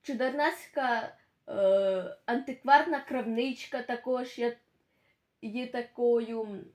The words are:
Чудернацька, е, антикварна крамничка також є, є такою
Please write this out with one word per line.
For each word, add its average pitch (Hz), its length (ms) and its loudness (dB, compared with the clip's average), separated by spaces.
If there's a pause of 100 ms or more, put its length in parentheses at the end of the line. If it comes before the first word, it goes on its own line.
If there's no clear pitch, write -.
Чудернацька, 262 1120 -2 (340)
е, 190 760 2
антикварна 277 760 4
крамничка 247 800 -4
також 247 560 -4
є, 233 200 -2 (840)
є 233 260 -6
такою 233 1080 0